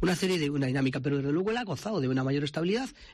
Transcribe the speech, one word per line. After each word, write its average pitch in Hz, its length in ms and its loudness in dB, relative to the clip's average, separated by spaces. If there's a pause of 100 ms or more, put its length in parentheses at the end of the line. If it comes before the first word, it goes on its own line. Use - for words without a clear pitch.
una 175 160 2
serie 185 220 2
de, 147 100 0
una 139 200 0
dinámica. 131 320 0
Pero, 143 180 0
desde 139 120 0
luego, 185 200 2
él 233 80 0
ha 247 60 -4
gozado 185 360 -4
de 131 80 0
una 131 160 2
mayor 143 200 0
estabilidad 185 440 -2 (260)